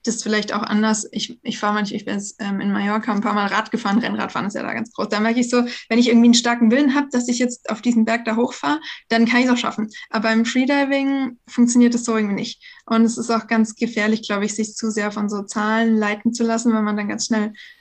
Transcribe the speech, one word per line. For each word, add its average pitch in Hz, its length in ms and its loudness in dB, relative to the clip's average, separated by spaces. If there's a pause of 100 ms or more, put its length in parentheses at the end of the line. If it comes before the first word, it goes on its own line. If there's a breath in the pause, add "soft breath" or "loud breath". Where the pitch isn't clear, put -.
Das 220 120 -2
ist - 60 -10
vielleicht 208 300 -2
auch 214 100 -4
anders. 214 500 0
Ich, - 300 -8
ich - 160 -8
fahr 208 140 -2
manchmal, 208 240 -4
ich 202 80 -8
bin 202 100 -6
jetzt, 202 260 -10
ähm, 196 200 -4
in 196 120 -2
Mallorca 208 400 -2
ein 202 80 0
paar 208 140 -2
Mal 202 140 0
Rad 202 220 -2
gefahren, 202 280 0
Rennradfahren 214 480 -4
ist 214 80 -6
ja - 80 -6
da - 120 -6
ganz 226 180 -8
groß. 214 160 -6
Da 208 120 0
merke 233 200 2
ich 240 100 0
so, 240 140 2 (240 loud breath)
wenn 233 100 2
ich 247 100 6
irgendwie 233 200 6
einen 233 60 8
starken 240 360 4
Willen 269 240 4
hab, 285 160 0
dass 247 180 -2
ich 240 100 0
jetzt 240 320 -2
auf 214 120 -6
diesen 233 220 4
Berg 233 200 -2
da 220 120 -2
hochfahr, 254 440 -2 (280 loud breath)
dann 226 180 4
kann 240 140 4
ich's 254 100 4
auch 247 60 4
schaffen. 220 320 -4 (220 loud breath)
Aber 220 180 -2
beim 226 160 4
Freediving 269 960 0 (100)
funktioniert 240 460 4
das 240 100 -2
so 226 120 -2
irgendwie 208 180 0
nicht. - 280 -8 (240 loud breath)
Und 226 180 2
es 233 140 0
ist 233 120 -4
auch 220 160 0
ganz 220 280 0
gefährlich, 220 520 -2
glaub 202 160 -2
ich, 208 120 -4
sich 214 200 -6
zu 226 160 -6
sehr 208 220 -2
von 208 160 -4
so 202 140 -6
Zahlen 220 540 0
leiten 208 380 0
zu 233 100 -2
lassen, 226 280 0
weil 220 100 2
man 208 140 -2
dann 208 120 -4
ganz 214 180 -6
schnell, 214 260 -2 (280 loud breath)